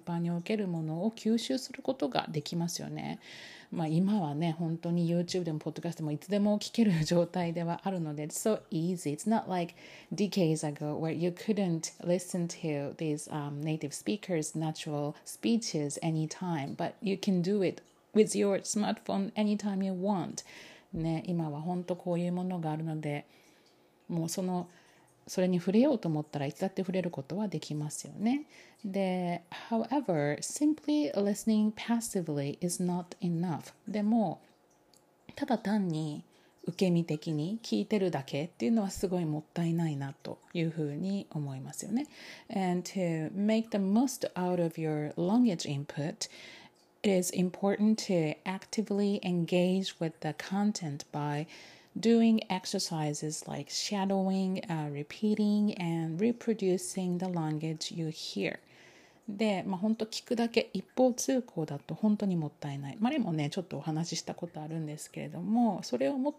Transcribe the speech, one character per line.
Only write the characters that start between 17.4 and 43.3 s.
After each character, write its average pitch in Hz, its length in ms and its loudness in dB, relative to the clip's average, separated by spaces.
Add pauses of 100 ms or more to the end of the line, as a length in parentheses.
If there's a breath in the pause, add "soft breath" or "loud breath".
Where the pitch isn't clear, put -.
do 196 200 2
it - 200 0 (320)
with 214 200 6
your 202 280 4
smartphone 196 720 -2
anytime 208 500 0
you 190 80 0
want. 185 520 -2 (500 loud breath)
ね、 160 320 0
今 165 240 0
は 147 100 -6
本 175 240 -4
当 180 100 -2
こ 175 200 -2
う 170 60 2
い 175 80 0
う 175 40 0
も 180 120 -2
の 180 160 -2
が 160 100 -2
あ 156 60 0
る 160 80 -4
の 156 160 -4
で、 147 260 -4 (800 soft breath)
も 170 160 0
う 165 60 -4
そ 190 120 -2
の、 180 240 -2 (600 loud breath)
そ - 160 0
れ 180 60 4
に 180 100 4
触 180 140 2
れ 214 80 8
よ 285 140 6
う 220 40 0
と 175 100 -2
思 151 140 2
っ - 20 -4
た - 140 -6
ら 139 80 0
い 147 80 -4
つ - 60 -12
だ 190 80 0
っ - 40 0
て - 80 -4
触 185 120 -2
れ 185 100 2
る 170 80 -2
こ 143 120 -8
と 156 140 -8
は 214 120 -2
で 156 120 -4
き - 140 -8
ま 151 160 -2
す - 160 -10
よ - 80 -14
ね。 254 320 0 (380 loud breath)
で、 185 580 0 (280)
however, 220 680 2
simply 302 720 2
listening 214 600 4
passively 165 880 -2
is 175 220 0
not 180 380 0
enough. 170 520 -2 (140)
で 208 160 -2
も、 208 380 2 (920)
た - 120 -2
だ 240 120 2
単 196 300 0
に 156 360 -2 (400 soft breath)
受 180 220 2
け 180 40 6
身 170 140 6
的 160 280 -2
に 165 300 -2
聞 214 180 0
い 202 60 -2
て 220 120 2
る 190 120 4
だ 135 120 -2
け 143 220 -2
っ 170 40 -8
て - 180 -4
い - 20 2
う 233 40 4
の 220 100 4
は 190 80 -2
す - 180 -2
ご 180 120 0
い 165 60 0
も 151 140 -2
っ - 20 -18 (100)
た 170 120 0
い 165 100 2
な 165 140 2
い 147 80 -2
な 139 160 -6
と - 260 -12 (140)
い 165 100 0
う 165 80 2
ふ 156 120 -4
う 143 140 -2
に 196 340 -2
思 143 260 -4
い 131 40 -10
ま 139 120 -12
す - 120 -10
よ 190 80 -6
ね。 285 140 0 (480 loud breath)
And 180 360 2
to 165 440 0